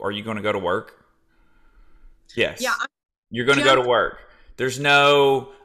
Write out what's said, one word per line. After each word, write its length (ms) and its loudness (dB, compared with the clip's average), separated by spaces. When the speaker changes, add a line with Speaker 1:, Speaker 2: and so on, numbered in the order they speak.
Speaker 1:
are 100 -6
you 120 -8
gonna 200 -8
go 100 -2
to 60 -2
work? 460 -6
Yes. 240 -2
Speaker 2:
Yeah, 180 -4
I'm 80 -6
Speaker 1:
You're 160 -6
gonna 180 2
go 100 4
to 60 4
Speaker 2:
just 80 -2
Speaker 1:
work. 320 0
There's 220 -6
no, 720 4